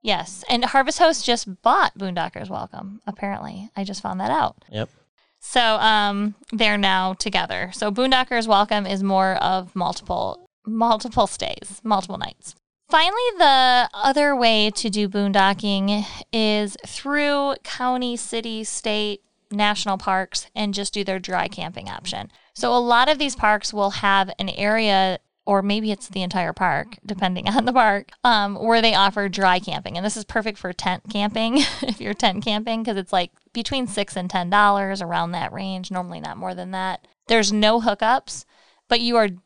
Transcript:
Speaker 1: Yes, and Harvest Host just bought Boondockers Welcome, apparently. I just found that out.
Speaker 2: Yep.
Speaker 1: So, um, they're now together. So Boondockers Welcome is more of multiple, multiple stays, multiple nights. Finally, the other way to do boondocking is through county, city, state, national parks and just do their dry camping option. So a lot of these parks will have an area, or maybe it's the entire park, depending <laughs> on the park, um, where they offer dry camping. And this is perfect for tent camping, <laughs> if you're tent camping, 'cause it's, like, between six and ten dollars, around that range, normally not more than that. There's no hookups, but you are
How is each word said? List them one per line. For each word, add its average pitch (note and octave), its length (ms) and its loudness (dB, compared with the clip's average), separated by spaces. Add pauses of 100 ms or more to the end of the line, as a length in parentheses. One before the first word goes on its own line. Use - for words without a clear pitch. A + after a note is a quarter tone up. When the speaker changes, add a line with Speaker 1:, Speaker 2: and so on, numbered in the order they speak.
Speaker 1:
Yes, F#3 460 -4
and B3 160 2
Harvest C4+ 340 2
Host E4 260 4
just A#3 380 -2
bought D#4 340 4
Boondockers F3+ 520 -6
Welcome, G3 580 -10
apparently. G3+ 720 -8
I G3 80 -4
just G3 180 -10
found F#3+ 160 -6
that G#3+ 140 -2
out. - 360 0
Speaker 2:
Yep. A2 220 -6 (480)
Speaker 1:
So, - 220 0
um, G#3+ 760 2 (160)
they're G#3+ 260 2
now F#3+ 360 2
together. F#3 600 -4
So G#3 200 -4
Boondockers B3+ 560 0
Welcome G#3 380 4
is F#3+ 140 -4
more F#3+ 340 2
of F#3 420 -2
multiple, F3 720 -4 (180)
multiple A3+ 640 0
stays, - 560 -10
multiple F#3+ 340 -2
nights. - 380 -12 (340)
Finally, F4+ 300 4 (180)
the C4 560 6
other C#4 400 2
way A3+ 380 4
to A3 180 -4
do G#3 180 0
boondocking G3+ 960 2 (280)
is G#3+ 520 0
through C#4+ 760 -2
county, B3 540 -2
city, A3+ 480 -6
state, G#3 580 -4 (300)
national G#3 460 0
parks F#3+ 540 -2
and G#3 220 -2
just G3+ 180 -6
do G3+ 120 -4
their F#3+ 160 -4
dry F3+ 260 -4
camping - 420 -10
option. - 400 -10 (260)
So A#3+ 200 0
a B3 40 4
lot A#3+ 300 4
of D4+ 100 2
these C#4+ 180 -2
parks G#3+ 360 0
will G3+ 180 2
have G3 400 2 (100)
an G3 80 -4
area, G3+ 720 2 (240)
or G3+ 160 4
maybe G#3 300 0
it's - 180 -6
the F#3+ 140 -6
entire F3+ 300 -2
park, F3 520 -2
depending F#3 440 -2
<laughs> A3 80 0
on B3+ 80 2
the B3 80 0
park, G#3+ 380 4 (120)
um, G#3 320 2
where A3+ 260 2
they A3 140 4
offer G3 340 2
dry F#3 300 2
camping. D#3 380 -8
And F#3+ 100 -4
this G#3+ 100 -2
is G#3+ 80 -10
perfect G#3+ 340 -4
for F3+ 140 -8
tent F#3 380 -4
camping, A3 460 -2
<laughs> - 260 0
if B3+ 180 -6
you're G#3 140 -6
tent G#3+ 300 0
camping, A3 400 -2
'cause A3 120 -2
it's, F#3+ 160 -6
like, F3+ 200 0 (200)
between B3 340 -4
six G3+ 300 -6
and F3+ 140 -6
ten F3 200 -2
dollars, G3 520 2
around E3+ 300 -4
that - 200 -6
range, F#3+ 380 -8
normally F3+ 300 -8
not D3+ 160 -12
more F#3 180 -8
than F3+ 160 -10
that. F#3+ 360 -6 (200)
There's G#3+ 260 4
no G#3+ 280 4
hookups, A3+ 640 0 (440)
but A#3 120 4
you A#3 160 2
are G#3+ 120 6 (180)